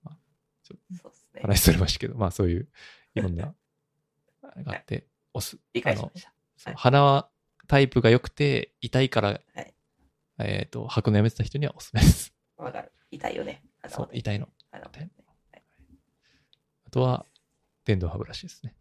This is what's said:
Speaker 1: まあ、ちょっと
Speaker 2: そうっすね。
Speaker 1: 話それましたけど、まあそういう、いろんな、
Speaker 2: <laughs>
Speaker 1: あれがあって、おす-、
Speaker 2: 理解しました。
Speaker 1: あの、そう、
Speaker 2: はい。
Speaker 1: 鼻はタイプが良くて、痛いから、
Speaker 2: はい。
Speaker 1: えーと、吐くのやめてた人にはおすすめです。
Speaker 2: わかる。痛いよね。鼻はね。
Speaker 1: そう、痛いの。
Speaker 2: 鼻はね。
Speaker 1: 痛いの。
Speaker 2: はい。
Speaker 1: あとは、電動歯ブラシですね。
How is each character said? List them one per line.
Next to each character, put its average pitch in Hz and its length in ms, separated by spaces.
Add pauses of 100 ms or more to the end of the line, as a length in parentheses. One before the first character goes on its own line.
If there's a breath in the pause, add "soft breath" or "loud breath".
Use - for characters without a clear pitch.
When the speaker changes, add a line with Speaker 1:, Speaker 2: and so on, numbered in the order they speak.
Speaker 1:
ま - 80
あ、 156 60 (460)
ち - 100
ょ - 40
っ - 20 (180)
と - 60
Speaker 2:
そ - 60
う - 20
っ - 40
す - 180
ね。 - 80
Speaker 1:
話 98 220
そ 87 80
れ 80 60
ま 87 100
し - 60
た - 60
け - 80
ど、 - 80
ま 101 120
あ 87 40
そ 101 140
う 87 40
い 87 80
う、 - 120 (460 loud breath)
い 107 60
ろ 98 80
ん 87 60
な、 123 200
Speaker 2:
<laughs> - 880
Speaker 1:
あ - 120
れ - 80
が 151 120
あ - 20
っ - 80
て、 - 220 (260)
お 113 80
す-、 - 160 (160)
Speaker 2:
理 120 80
解 113 160
し 110 60
ま - 120
し 180 60
た。 - 80
Speaker 1:
あ - 40
の、 - 40 (200)
そ - 140
う、 - 20
Speaker 2:
は - 60
い。 - 20
Speaker 1:
鼻 139 220
は 139 260 (380)
タ 139 120
イ 135 80
プ 127 140
が 113 80
良 120 100
く - 100
て、 139 520
痛 131 200
い 131 80
か - 120
ら、 101 200 (140)
Speaker 2:
は - 60
い。 - 120 (680)
Speaker 1:
え 101 240
ー - 40
と、 113 180
吐 - 180
く 107 60
の 104 60
や 104 60
め 113 60
て - 60
た - 80
人 - 140
に 147 80
は - 100
お - 60
す - 80
す - 60
め 110 60
で - 60
す。 - 260 (240)
Speaker 2:
わ 147 140
か - 100
る。 - 100 (200)
痛 - 180
い - 60
よ - 80
ね。 - 200 (180)
鼻 - 140
は - 60
ね。 120 100
Speaker 1:
そ - 40
う、 - 20
痛 110 160
い 101 60
の。 - 100 (220)
Speaker 2:
鼻 - 140
は - 60
ね。 - 40
Speaker 1:
痛 139 60
い 165 160
の。 - 60 (280)
Speaker 2:
は - 60
い。 - 60 (1200)
Speaker 1:
あ - 60
と 127 100
は、 127 240 (600)
電 104 140
動 87 100
歯 - 80
ブ - 80
ラ - 80
シ - 100
で 175 60
す - 160
ね。 - 160